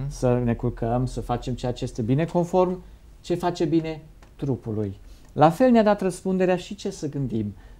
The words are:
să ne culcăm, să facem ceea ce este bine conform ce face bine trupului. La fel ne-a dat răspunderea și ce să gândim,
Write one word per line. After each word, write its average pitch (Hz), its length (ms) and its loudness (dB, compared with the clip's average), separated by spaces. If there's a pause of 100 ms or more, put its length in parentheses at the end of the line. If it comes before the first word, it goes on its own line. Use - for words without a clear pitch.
să 123 360 2
ne 117 100 2
culcăm, 120 520 -2
să 123 160 -6
facem 120 320 -4
ceea 120 200 -4
ce - 100 -8
este 123 180 -6
bine 131 240 2
conform 180 580 2 (380)
ce 175 140 -2
face 175 300 -2
bine 160 360 0 (340)
trupului. 107 640 -4 (360)
La 147 160 6
fel 254 220 4
ne-a 226 120 6
dat 208 180 2
răspunderea 185 540 0
și 180 200 -8
ce 208 140 -8
să 160 200 -8
gândim, 120 440 -4 (260)